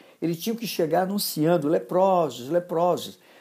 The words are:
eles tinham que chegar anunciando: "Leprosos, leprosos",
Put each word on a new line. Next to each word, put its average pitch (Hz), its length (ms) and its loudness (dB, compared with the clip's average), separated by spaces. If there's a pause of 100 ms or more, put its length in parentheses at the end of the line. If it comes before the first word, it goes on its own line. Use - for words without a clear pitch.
(220)
eles 165 160 -2
tinham 220 180 -4
que 226 120 -8
chegar 170 360 0
anunciando: 175 640 0
"Leprosos, 170 840 2
leprosos", 175 680 -2 (240)